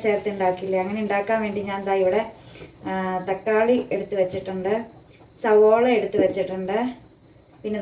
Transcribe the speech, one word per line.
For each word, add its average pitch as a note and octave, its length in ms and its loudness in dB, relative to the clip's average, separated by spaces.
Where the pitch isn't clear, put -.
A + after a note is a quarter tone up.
ചേർത്ത് G#3 300 0
ഉണ്ടാക്കില്ലേ, F#3+ 480 0
അങ്ങനെ G#3 240 -4
ഉണ്ടാക്കാൻ G3+ 400 0
വേണ്ടി G3+ 240 -4
ഞാൻ G3 180 -6
ദാ G3 140 0
ഇവിടെ, F#3 200 4
ആ, - 20 -4
തക്കാളി A3 460 2
എടുത്ത് F#3+ 280 -6
വെച്ചിട്ടുണ്ട്, F#3 520 -4
സവോള G#3+ 400 6
എടുത്ത് F#3+ 260 -2
വെച്ചിട്ടുണ്ട്, F#3+ 540 -2
പിന്നെ G#3 200 -6